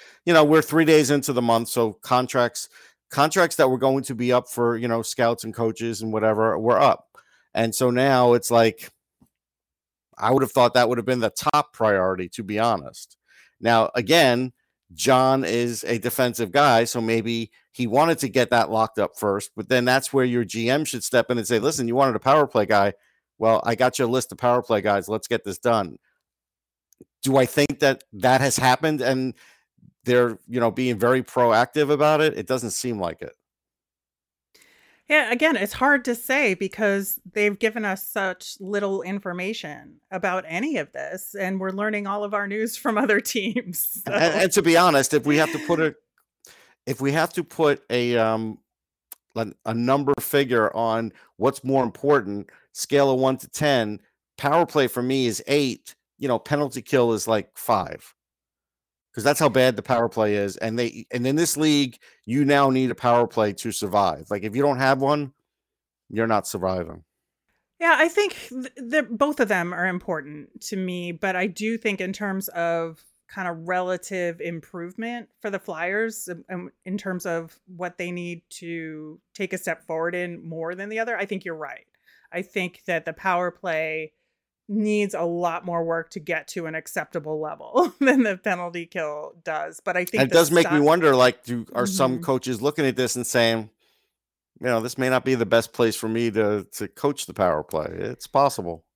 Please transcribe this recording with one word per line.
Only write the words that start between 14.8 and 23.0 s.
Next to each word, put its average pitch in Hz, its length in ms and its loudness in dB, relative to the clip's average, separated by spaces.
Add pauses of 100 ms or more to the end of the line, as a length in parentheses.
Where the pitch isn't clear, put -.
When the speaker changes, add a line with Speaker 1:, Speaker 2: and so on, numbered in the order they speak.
Speaker 1:
John 131 500 4
is 117 420 -2
a 117 140 -2
defensive 117 540 -2
guy, 127 320 6
so 117 160 -4
maybe 113 500 -2 (200)
he 123 160 -4
wanted 147 320 2
to 127 100 -4
get 120 220 2
that 117 200 2
locked 110 280 0
up - 200 -2
first, 104 380 -2
but 107 140 -6
then 123 160 2
that's 131 260 2
where 131 140 2
your 120 180 0
G 113 240 -4
M 147 160 0
should 120 180 -8
step 120 280 2
in 123 80 0
and 104 80 -4
say, 117 120 2
"Listen, 127 300 -2
you 117 60 -2
wanted 131 200 4
a 107 60 -4
power 143 260 4
play 107 200 0
guy. 101 260 4 (460)